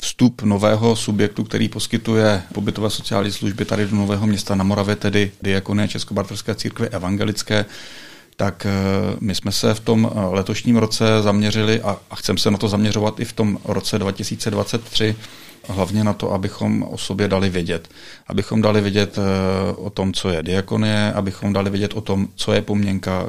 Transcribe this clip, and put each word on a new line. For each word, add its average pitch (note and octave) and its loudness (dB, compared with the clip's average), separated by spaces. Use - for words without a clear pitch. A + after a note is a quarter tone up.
vstup - 2
nového G#2+ 4
subjektu, G#2 0
který A2 0
poskytuje G#2+ 2
pobytové G2+ -2
sociální G2+ -2
služby G2 -4
tady G#2 0
do G#2 0
Nového G2+ 2
Města G2+ 0
na F#2+ 2
Moravě, G2+ 2
tedy G2+ 2
Diakonie G2 0
Českobratrské G2+ -4
církve A2+ -4
evangelické, G2+ 0
tak, G2 -2
eh, G2+ 0
my F#2 -2
jsme G2 -4
se A2+ 2
v A2 -4
tom, A2 2
eh, G#2+ -2
letošním G2 0
roce A2 4
zaměřili G#2+ 2
a, G2+ -2
a - -12
chceme F#2+ 0
se - 2
na G2+ 2
to A2+ 0
zaměřovat G#2 0
i A#2+ -2
v - -8
tom G#2 0
roce A2 -2
dva G2 0
tisíce G#2+ -6
dvacet G#2 -2
tři, A2 0
hlavně G2 0
na G#2 2
to, - -2
abychom G#2 -2
o - -8
sobě G2+ -2
dali F#2+ 2
vědět. E2+ -4
Abychom G#2+ 0
dali G#2+ 4
vědět, G2+ 0
eh, F#2+ 0
o F#2+ -8
tom, F#2+ -2
co - -4
je E2 0
diakonie, G#2 0
abychom G2+ -2
dali G2 2
vědět G2 -2
o G#2+ -4
tom, G2 0
co - -2
je G#2+ 4
Poměnka, G2 0